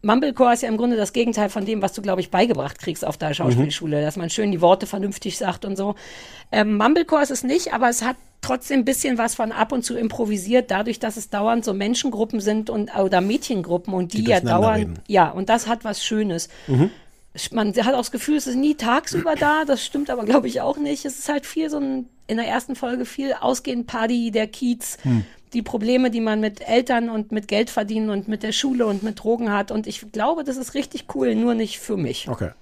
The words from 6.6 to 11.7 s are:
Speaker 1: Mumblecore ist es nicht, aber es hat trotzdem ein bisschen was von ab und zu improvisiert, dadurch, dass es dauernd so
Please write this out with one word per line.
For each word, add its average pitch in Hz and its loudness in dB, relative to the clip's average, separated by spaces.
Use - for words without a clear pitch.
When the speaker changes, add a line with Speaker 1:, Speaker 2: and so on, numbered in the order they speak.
Speaker 1:
Mumblecore 294 4
ist 277 -4
es 247 -4
nicht, 294 0
aber 247 4
es 240 0
hat 247 -2
trotzdem 262 0
ein 226 0
bisschen 262 0
was 233 0
von 220 -2
ab 220 0
und 247 -2
zu 233 -4
improvisiert, 226 2
dadurch, 214 -2
dass 220 -4
es 226 -10
dauernd 220 0
so 202 -2